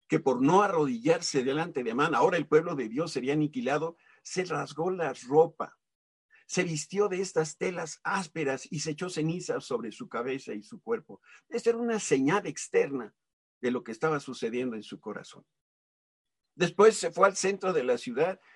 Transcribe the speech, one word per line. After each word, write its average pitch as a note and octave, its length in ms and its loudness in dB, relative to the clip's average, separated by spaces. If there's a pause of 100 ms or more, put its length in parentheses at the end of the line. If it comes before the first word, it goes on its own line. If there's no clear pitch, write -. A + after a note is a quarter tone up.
que D#3 120 2
por B2+ 240 2
no F3+ 180 8
arrodillarse D3+ 800 2
delante D3 400 -2
de A2+ 60 -4
Amán, D3 240 2
ahora F3 240 4
el D3+ 80 0
pueblo D#3+ 300 2
de B2 120 -4
Dios D3+ 240 -4
sería C3 220 -2
aniquilado, D3 640 -2 (240)
se F#3 240 -4
rasgó D#3 460 -4
la E3+ 200 -4 (160)
ropa, D#3+ 520 4 (680)
se - 180 -2
vistió E3+ 440 -2
de F#3 120 -2
estas E3 380 -2
telas F3 460 -6
ásperas E3 640 -2
y D3+ 120 -6
se D#3 100 -4
echó F3+ 180 -6
ceniza D#3+ 500 -2
sobre A2+ 320 -6
su - 180 -14
cabeza B2 440 -6
y G#2 80 -10
su - 220 -18
cuerpo. F3+ 360 -6 (300)
Esta A#3 220 0
era A#3 80 0
una A#3 200 -2
señal D#3 460 2
externa C3+ 720 -2 (440)
de B2 120 -2
lo B2 120 -2
que A2+ 80 -10
estaba D3+ 280 -2
sucediendo B2 560 -6
en G#2+ 80 -10
su - 160 -14
corazón. - 460 -14 (1080)
Después G3 420 6
se E3+ 140 -2
fue F#3+ 180 6
al F#3+ 80 2
centro F#3 380 0
de C#3+ 100 2
la B2 140 2
ciudad, D3 420 -2 (160)